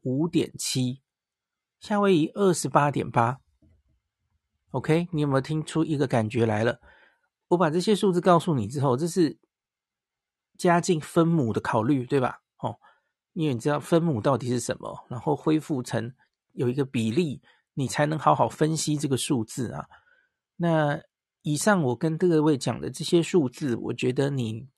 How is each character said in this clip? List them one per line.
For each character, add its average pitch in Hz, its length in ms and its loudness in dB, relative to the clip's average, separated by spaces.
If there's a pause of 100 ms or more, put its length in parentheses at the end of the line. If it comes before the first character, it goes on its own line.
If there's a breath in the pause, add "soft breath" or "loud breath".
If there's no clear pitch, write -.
五 139 260 0
点 160 300 -2
七， 127 420 -4 (800)
夏 214 180 -2
威 202 160 4
夷 156 200 2
二 196 180 4
十 151 160 -2
八 143 220 4
点 143 200 -4
八。 123 300 2 (1300)
OK， 160 400 0
你 147 100 0
有 147 40 0
没 139 80 0
有 135 60 4
听 151 240 -4
出 160 180 -2
一 156 140 -2
个 139 100 0
感 113 220 0
觉 113 160 0
来 107 180 0
了？ 117 200 -2 (680 soft breath)
我 180 80 2
把 170 140 2
这 165 100 0
些 208 160 2
数 190 160 2
字 175 80 0
告 170 180 6
诉 160 160 -2
你 110 140 -2
之 139 100 -8
后， 131 160 2
这 156 140 -2
是 170 300 0 (1200)
加 175 240 4
进 165 180 0
分 165 260 2
母 160 240 2
的 104 120 -2
考 113 200 0
虑， 131 220 0
对 139 160 0
吧？ 117 220 -4 (160)
哦， 113 200 -8 (540 soft breath)
因 160 160 -2
为 135 60 -2
你 113 60 -6
知 151 100 -2
道 147 100 -2
分 165 220 2
母 156 180 0
到 135 160 2
底 120 140 -4
是 123 100 -2
什 - 180 -6
么， - 300 -14
然 127 100 -10
后 147 160 -2
恢 156 240 0
复 143 240 -6
成 120 300 -6 (400)
有 127 160 -4
一 123 60 -2
个 139 100 -2
比 120 260 -2
例， 147 300 -2 (320 soft breath)
你 135 160 -2
才 - 160 0
能 156 140 0
好 151 160 4
好 131 120 2
分 156 300 0
析 151 220 -2
这 147 100 -4
个 135 80 0
数 120 260 -2
字 110 300 -6
啊。 73 160 -10 (680 soft breath)
那 156 440 0 (400)
以 147 160 -2
上 196 280 2
我 123 120 0
跟 160 220 -2
各 160 240 4
位 151 160 2
讲 123 200 -4
的 139 120 -8
这 131 120 -12
些 170 200 2
数 156 260 2
字， 127 280 -4
我 117 180 -6
觉 123 180 -2
得 139 160 0
你 123 500 -6